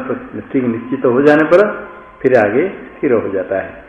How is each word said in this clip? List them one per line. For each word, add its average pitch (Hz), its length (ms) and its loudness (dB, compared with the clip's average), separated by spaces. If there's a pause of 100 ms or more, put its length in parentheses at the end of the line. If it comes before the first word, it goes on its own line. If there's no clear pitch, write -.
पर 117 400 -10 (100)
ठीक 131 120 0
निश्चित 117 400 -4
हो 131 180 2
जाने 151 220 4
पर 190 440 2 (340)
फिर 127 100 2 (140)
आगे 131 220 0
स्थिर - 440 -4
हो 101 160 0
जाता 95 300 -4
है। - 300 -10